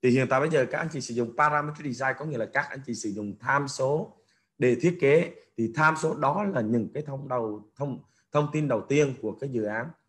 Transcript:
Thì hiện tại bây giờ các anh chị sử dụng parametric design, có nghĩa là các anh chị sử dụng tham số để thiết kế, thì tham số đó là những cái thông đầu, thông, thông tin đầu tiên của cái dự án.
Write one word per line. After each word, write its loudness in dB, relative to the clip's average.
Thì 4
hiện 4
tại 4
bây 2
giờ 4
các -4
anh -2
chị -6
sử -8
dụng -2
parametric 0
design, -2
có -8
nghĩa -4
là -2
các -2
anh -10
chị -6
sử -6
dụng -6
tham 0
số -2
để 4
thiết 2
kế, 4
thì -2
tham 4
số 0
đó 0
là 0
những 0
cái -6
thông -10
đầu, -4
thông, -6
thông 2
tin 0
đầu 0
tiên 2
của -6
cái -8
dự -2
án. -4